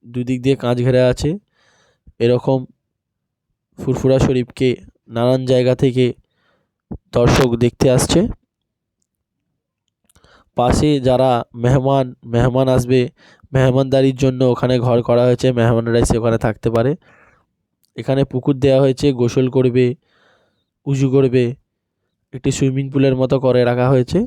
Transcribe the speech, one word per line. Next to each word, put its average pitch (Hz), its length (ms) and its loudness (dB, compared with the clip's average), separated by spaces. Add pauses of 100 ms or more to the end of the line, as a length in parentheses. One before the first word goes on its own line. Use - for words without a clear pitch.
দুদিক 123 360 -6
দিয়ে 135 140 0
কাঁচ 123 300 -4
ঘেরা 127 240 2
আছে। 135 200 -2 (880)
এরকম 123 380 0 (1200)
ফুরফুরা 131 400 -2
শরীফকে 127 500 -2 (380)
নানান 120 380 0
জায়গা 127 300 2
থেকে 127 300 0 (1040)
দর্শক 123 380 2 (140)
দেখতে 120 280 0
আসছে। 123 280 2 (2500)
পাশে 123 320 0 (100)
যারা 127 320 2 (240)
মেহমান, 131 500 0 (200)
মেহমান 123 440 0
আসবে, 127 320 2 (520)
মেহমানদারির 135 680 2
জন্য 131 180 0 (120)
ওখানে 127 260 -2
ঘর 120 220 0
করা 120 240 2
হয়েছে, 123 260 0
মেহমানরা 117 480 0
এসে 117 180 0
ওখানে 113 200 0
থাকতে 110 320 -4
পারে। 117 220 0 (1080)
এখানে 135 240 -2 (100)
পুকুর 135 320 -2
দেওয়া 135 180 4
হয়েছে, 139 300 0
গোসল 123 380 0
করবে, 127 360 2 (1000)
উজু 139 220 -2
করবে, 127 340 2 (920)
একটি 135 180 -6
সুইমিং 135 380 -2
পুলের 135 260 0
মতো 127 240 -2
করে 123 300 2
রাখা 123 200 0
হয়েছে। 135 380 0